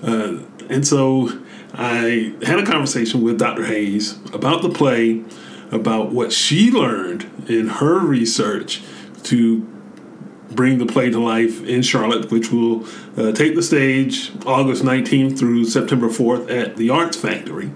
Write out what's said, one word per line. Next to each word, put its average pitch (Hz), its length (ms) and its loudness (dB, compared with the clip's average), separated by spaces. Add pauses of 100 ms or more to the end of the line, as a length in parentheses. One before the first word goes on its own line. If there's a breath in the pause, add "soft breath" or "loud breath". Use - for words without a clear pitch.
Uh, 107 400 -4 (260)
and 135 160 0
so 131 440 2 (440 loud breath)
I 117 680 -2
had 170 160 2
a 196 60 0
conversation 131 580 0
with 113 160 0
Doctor 117 260 0
Hayes 107 540 -2 (120)
about 147 300 0
the - 80 0
play, 113 540 2 (480 loud breath)
about 110 400 0
what 120 220 0
she 196 360 4
learned 113 560 0 (220)
in 113 200 0
her 151 320 2
research 117 840 0 (400 loud breath)
to 113 380 2 (880)
bring 127 260 2
the 120 80 0
play 123 240 2
to 113 100 0
life 113 440 0
in 123 180 0
Charlotte, 117 480 0
which 113 220 0
will, 117 340 0 (320 loud breath)
uh, 110 140 0
take 151 240 2
the 165 80 2
stage 135 680 2 (140)
August 131 380 2
nineteenth 135 560 2
through 120 260 4
September 117 440 2
fourth 117 400 0
at 113 260 -2
the 113 160 2
Arts 165 260 0
Factory. 98 580 -6